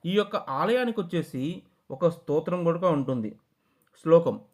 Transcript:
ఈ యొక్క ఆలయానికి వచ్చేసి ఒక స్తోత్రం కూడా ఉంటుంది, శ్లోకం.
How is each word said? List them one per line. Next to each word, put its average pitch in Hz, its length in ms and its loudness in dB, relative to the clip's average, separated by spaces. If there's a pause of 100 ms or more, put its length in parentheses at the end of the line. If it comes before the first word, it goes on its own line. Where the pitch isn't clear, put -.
ఈ 180 80 -2
యొక్క 202 220 0
ఆలయానికి 220 640 0
వచ్చేసి 170 640 -4 (280)
ఒక 160 180 2
స్తోత్రం 165 540 -2
కూడా 170 240 0
ఉంటుంది, 127 480 0 (680)
శ్లోకం. 160 400 4 (120)